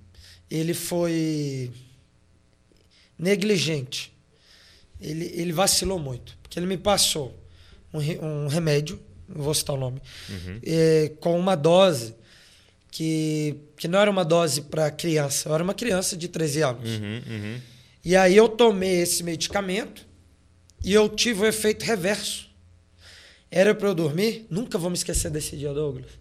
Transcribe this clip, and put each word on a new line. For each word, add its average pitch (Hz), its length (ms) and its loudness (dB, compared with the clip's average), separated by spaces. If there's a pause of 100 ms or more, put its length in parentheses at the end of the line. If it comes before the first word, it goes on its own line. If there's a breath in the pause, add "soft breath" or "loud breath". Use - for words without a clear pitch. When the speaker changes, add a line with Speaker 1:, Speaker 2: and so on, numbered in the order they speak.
(520 loud breath)
Speaker 1:
ele 160 240 -2
foi 156 960 -2 (1500 soft breath)
negligente. 170 960 0 (880 soft breath)
Ele, 160 320 -8
ele 175 180 -4
vacilou 190 480 2
muito, 131 440 -10
porque - 160 -10
ele 175 80 -2
me 185 100 -2
passou 170 580 0 (580 soft breath)
um 156 60 -4
re-, 156 200 -4
um 151 280 -6
remédio, 151 520 0 (280)
não 170 160 -10
vou 147 100 0
citar 147 220 -2
o 135 40 -4
nome, 131 220 -6 (280 loud breath)
Speaker 2:
Uhum. 92 340 -10
Speaker 1:
é, 160 560 4
com 170 200 0
uma 190 160 2
dose 160 600 4 (760 soft breath)
que, 156 640 -2 (220)
que - 100 -6
não 180 120 2
era 208 100 6
uma 190 160 2
dose 160 380 2
pra 156 280 -2
criança, 151 580 -2
eu 151 40 0
era 160 100 2
uma 190 100 -2
criança 196 440 -2
de 165 100 -8
treze 160 340 -2
anos. 123 280 -2
Speaker 2:
Uhum, 107 380 -4
uhum. 113 340 -8 (420 loud breath)
Speaker 1:
E 170 120 2
aí 185 200 8
eu 220 140 10
tomei 190 520 4
esse 175 220 0
medicamento 185 800 -4 (800)
e 185 100 0
eu 214 160 6
tive 214 320 0
o 214 40 4
efeito 214 400 0
reverso. 202 640 -2 (1040 loud breath)
Era 196 240 6
pra 202 140 0
eu 196 60 0
dormir, 170 540 0
nunca 214 280 -4
vou 175 120 -2
me 175 80 -2
esquecer - 340 -2
desse 151 240 -6
dia, 143 180 -6
Douglas. 139 340 -4 (140)